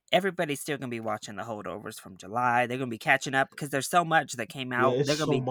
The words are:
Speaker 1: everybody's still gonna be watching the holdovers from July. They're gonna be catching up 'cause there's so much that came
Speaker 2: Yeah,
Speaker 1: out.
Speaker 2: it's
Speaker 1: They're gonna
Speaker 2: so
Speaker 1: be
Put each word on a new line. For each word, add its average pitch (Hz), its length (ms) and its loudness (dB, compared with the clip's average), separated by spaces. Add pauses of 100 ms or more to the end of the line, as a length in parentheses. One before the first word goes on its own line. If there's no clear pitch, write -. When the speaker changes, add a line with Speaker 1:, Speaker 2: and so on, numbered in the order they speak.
(120)
Speaker 1:
everybody's 175 500 0
still 147 160 -4
gonna 135 140 -6
be 117 100 -6
watching 107 360 -6
the 98 60 -8
holdovers 107 560 -8
from 95 180 -18
July. 120 500 2
They're 123 120 -4
gonna 131 120 -4
be 110 80 -6
catching 135 360 2
up 135 200 2
'cause 143 140 -6
there's 135 200 -2
so 175 160 4
much 160 280 2
that 123 160 -4
came 127 260 -6
Speaker 2:
Yeah, 127 160 6
Speaker 1:
out. 127 80 2
Speaker 2:
it's 143 120 2
Speaker 1:
They're 151 60 2
gonna 156 100 0
Speaker 2:
so 139 140 4
Speaker 1:
be - 100 -4